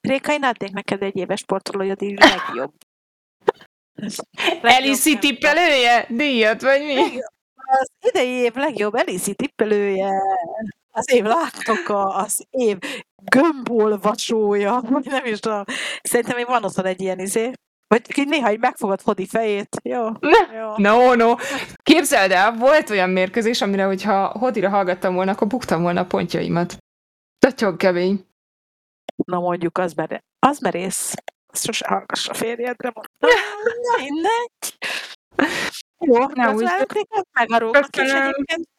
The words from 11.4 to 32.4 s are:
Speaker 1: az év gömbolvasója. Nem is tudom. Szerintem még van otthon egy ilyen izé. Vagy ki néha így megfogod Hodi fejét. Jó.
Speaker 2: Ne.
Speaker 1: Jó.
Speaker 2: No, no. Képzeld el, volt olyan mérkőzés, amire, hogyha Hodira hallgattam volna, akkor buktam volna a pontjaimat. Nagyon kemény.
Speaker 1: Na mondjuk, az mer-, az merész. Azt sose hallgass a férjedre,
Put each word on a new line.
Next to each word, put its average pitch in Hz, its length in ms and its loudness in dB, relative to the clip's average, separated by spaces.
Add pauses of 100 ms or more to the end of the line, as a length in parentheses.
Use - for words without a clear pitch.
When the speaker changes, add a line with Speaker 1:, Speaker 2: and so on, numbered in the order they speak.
Speaker 1:
az 202 360 -4
év 220 280 0 (460)
gömbolvasója. 220 1600 2 (220)
Nem 269 220 -4
is 214 160 -4
tudom. 214 220 -4 (400)
Szerintem 240 340 0
még 240 100 -4
van 240 180 0
otthon 185 220 -4
egy 185 140 -4
ilyen 185 180 -4
izé. 220 340 -2 (340)
Vagy 240 200 2
ki - 180 -2
néha 285 280 0
így 220 60 -2
megfogod 220 420 -2
Hodi 190 260 -2
fejét. 214 560 -2
Jó. 240 260 -4 (120)
Speaker 2:
Ne. 370 380 4
Speaker 1:
Jó. 220 180 -8
Speaker 2:
No, 233 380 6
no. 233 200 4 (480)
Képzeld 269 480 6
el, 190 260 4
volt 302 340 4
olyan 185 200 2
mérkőzés, 196 500 0
amire, 196 240 0
hogyha 196 540 0
Hodira 214 300 0
hallgattam 190 460 0
volna, 185 180 0
akkor 220 140 -2
buktam 196 360 -2
volna 175 180 0
a 180 60 0
pontjaimat. 170 680 -2 (640)
Nagyon 214 380 2
kemény. 185 500 0 (1000)
Speaker 1:
Na 180 140 -2
mondjuk, 175 380 -2
az 180 140 -2
mer-, 156 300 -6 (160)
az 285 200 2
merész. 185 560 -4 (380)
Azt - 120 -6
sose - 240 -6
hallgass 196 400 -4
a - 60 -8
férjedre, 240 600 -6